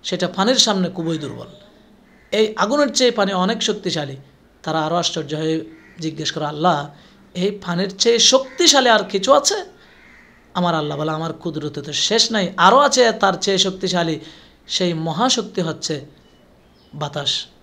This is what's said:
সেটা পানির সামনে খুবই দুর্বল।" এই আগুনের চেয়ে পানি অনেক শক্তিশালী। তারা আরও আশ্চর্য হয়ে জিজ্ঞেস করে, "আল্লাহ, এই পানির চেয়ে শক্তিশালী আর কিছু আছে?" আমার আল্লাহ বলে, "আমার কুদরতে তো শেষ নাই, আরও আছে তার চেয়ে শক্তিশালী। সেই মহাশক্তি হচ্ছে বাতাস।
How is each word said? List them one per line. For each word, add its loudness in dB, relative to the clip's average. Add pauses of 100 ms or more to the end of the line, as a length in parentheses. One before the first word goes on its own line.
সেটা -4
পানির 0
সামনে 2
খুবই -4
দুর্বল।" -10 (840)
এই 2
আগুনের 2
চেয়ে 4
পানি 0
অনেক 0
শক্তিশালী। -4 (480)
তারা -2
আরও 0
আশ্চর্য -4
হয়ে -2 (340)
জিজ্ঞেস -6
করে, -4
"আল্লাহ, 0 (440)
এই -2
পানির -4
চেয়ে 2
শক্তিশালী 4
আর 6
কিছু 2
আছে?" 2 (960)
আমার 0
আল্লাহ -4
বলে, -4
"আমার -4
কুদরতে -8
তো -12
শেষ 0
নাই, 0
আরও 8
আছে 4
তার 2
চেয়ে 0
শক্তিশালী। -2 (480)
সেই -2
মহাশক্তি -2
হচ্ছে -6 (880)
বাতাস। -6 (180)